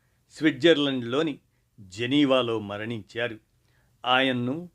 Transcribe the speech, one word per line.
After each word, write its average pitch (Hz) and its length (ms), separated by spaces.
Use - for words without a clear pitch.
స్విట్జర్లాండ్లోని 143 1080
జెనీవాలో 120 800
మరణించారు. 110 800
ఆయన్ను 131 680